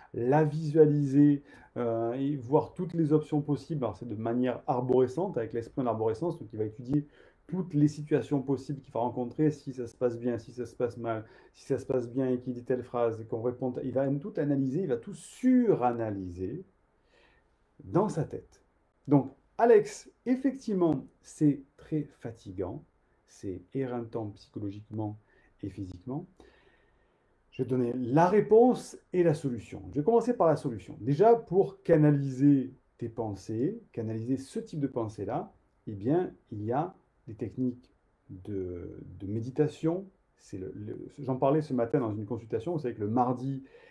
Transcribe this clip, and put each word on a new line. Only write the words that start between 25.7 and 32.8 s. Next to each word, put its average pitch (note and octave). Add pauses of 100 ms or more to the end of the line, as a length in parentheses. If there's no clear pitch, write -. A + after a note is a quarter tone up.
Je -
vais B2
te B2+
donner B2
la C#3
réponse G#3+ (140)
et F3+
la D#3+
solution. A#2+ (100)
Je F3
vais D3+
commencer A#3
par F3
la D3+
solution. A#2
Déjà, D#3+
pour G3
canaliser C#3+ (260)